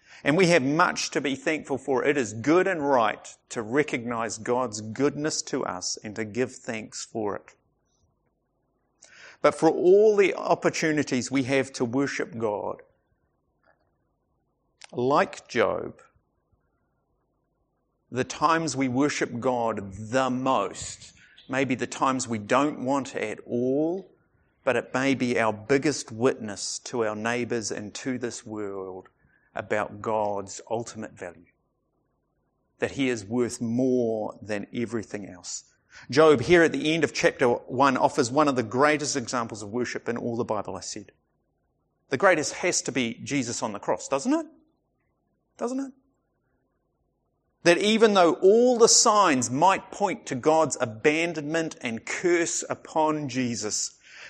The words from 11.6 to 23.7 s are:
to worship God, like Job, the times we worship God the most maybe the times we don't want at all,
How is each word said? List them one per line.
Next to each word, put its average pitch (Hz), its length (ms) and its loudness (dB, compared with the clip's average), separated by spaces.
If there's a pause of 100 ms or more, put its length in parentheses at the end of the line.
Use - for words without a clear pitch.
to 131 100 -2
worship 123 540 -2
God, 101 440 -4 (2000)
like 147 540 0
Job, 90 540 -2 (2000)
the 127 140 -4
times 156 520 0
we 135 120 0
worship 135 500 -2
God 113 540 -2 (180)
the 131 180 0
most 123 840 -4 (380)
maybe 131 240 0
the 117 140 -4
times 131 400 -2
we 113 100 -2
don't 123 460 0
want 131 320 -2
at 107 280 -6
all, 143 680 -2 (500)